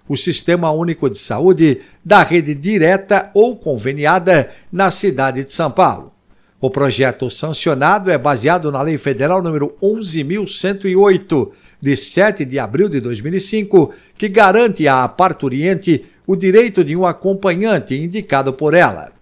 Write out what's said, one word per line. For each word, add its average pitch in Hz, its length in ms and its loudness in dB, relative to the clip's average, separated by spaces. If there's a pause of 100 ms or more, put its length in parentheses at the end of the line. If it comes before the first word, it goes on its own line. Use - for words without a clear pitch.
o 139 80 -2
Sistema 170 540 -2
Único 160 380 -2
de 107 80 -6
Saúde, 156 680 2 (200)
da 196 180 6
rede 151 320 0
direta 190 800 0
ou 226 220 4
conveniada 147 960 0 (180)
na 185 220 0
cidade 135 540 -2
de - 80 -12
São 156 180 -2
Paulo. 123 400 0 (480)
O 131 120 -2
projeto 127 580 -2
sancionado 160 800 -2
é 160 80 2
baseado 147 540 0
na 135 100 -6
Lei 151 160 -2
Federal 143 460 -2
número 151 360 -4
onze 190 440 -2
mil 185 240 -4
cento 196 400 -4
e 185 80 0
oito, 190 560 2 (280)
de 139 160 0
sete 196 480 -2
de 131 140 -8
abril 135 320 -2
de 147 100 -4
dois 113 220 -6
mil 156 140 -6
e 190 40 -2
cinco, 196 540 0 (240)
que 208 100 -4
garante 196 600 4
à 127 200 2
parturiente 160 1000 -2 (200)
o 190 100 0
direito 190 480 4
de 147 120 -2
um 185 100 0
acompanhante 190 880 -2
indicado 143 600 -4
por 151 200 0
ela. 107 380 2 (100)